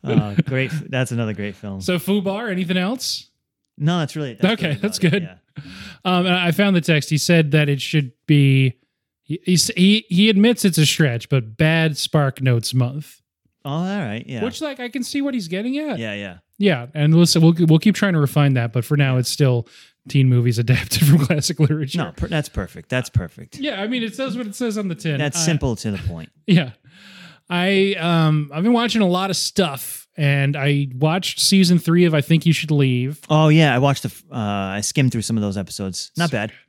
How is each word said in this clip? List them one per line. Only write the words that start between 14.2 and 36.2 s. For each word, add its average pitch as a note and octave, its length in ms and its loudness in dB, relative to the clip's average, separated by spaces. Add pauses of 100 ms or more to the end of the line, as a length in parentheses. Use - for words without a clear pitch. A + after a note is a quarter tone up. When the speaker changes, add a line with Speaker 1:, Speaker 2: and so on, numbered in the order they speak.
Speaker 1:
yeah. B2 180 -8
Speaker 2:
Which, B3 180 -8
like, C#4 180 -10
I B3 80 -10
can B3 140 -8
see C#4 180 -6
what C#4 140 -4
he's G3 140 -6
getting G#3+ 280 -4
at. D4 220 -6
Speaker 1:
Yeah, A2 160 -6
yeah. G2 240 -10 (180)
Speaker 2:
Yeah, D3+ 380 0
and D3+ 200 4
we'll, E3+ 120 6 (100)
we'll, E3 180 6 (120)
we'll D#3+ 120 6
keep G3+ 160 4
trying G3 200 0
to D#3+ 60 2
refine C#3+ 340 2
that, A#2 180 -2
but B2 120 -2
for D3+ 120 0
now, C3+ 220 2
it's B2 120 -2
still B2 380 0 (400)
teen C3+ 220 4
movies A#2+ 280 2
<laughs> - 0 -
adapted B2 480 0
from D3 200 6
classic D#3 340 -2
literature. D3+ 380 0
Speaker 1:
No, A2+ 140 -6
per-, - 160 -6
that's D#3 200 -4
perfect. - 400 -10
That's B2+ 220 -4
perfect. - 480 -6
Speaker 2:
Yeah, C4 240 -6
I G#3 60 -6
mean, B3 140 -4
it A3 120 -8
says C4 240 -8
what A#3+ 80 -8
it G3+ 80 -12
says A3 240 -4
on G3+ 100 -6
the E3 60 -4
tin. D3+ 240 -4
Speaker 1:
That's - 200 -2
Speaker 2:
I - 80 -4
Speaker 1:
simple C#3+ 300 -2
to A2 140 -6
the F#2+ 80 -6 (100)
point. E2 300 -12
Speaker 2:
<laughs> - 80 -16
Yeah. D#3+ 260 2 (760)
I, F#3+ 520 0
um, D#3 520 0
I've D#3+ 120 -4
been A#3 80 2
watching A3+ 300 0
a F#3+ 40 2
lot F#3 240 0
of E3+ 60 -4
stuff, - 800 -4
and C#3+ 400 2
I C#3+ 400 0
watched D#3 420 -2
season F3+ 400 4
three E3+ 260 4
of E3 80 4
I D3+ 80 2
Think D#3+ 240 2
You E3 80 4
Should D3+ 200 -2
Leave. C3+ 480 0 (100)
Speaker 1:
Oh, D#3 200 4
yeah, D3+ 220 6
I A#2+ 60 2
watched C#3 240 2
the - 60 -6
f-, - 240 -14
uh, - 40 -18
I G2+ 440 -4
skimmed B2+ 320 0
through A2+ 100 -4
some A#2 140 -4
of G#2+ 80 0
those G2 120 -4
episodes. F#2+ 600 -8
Not E3+ 140 -2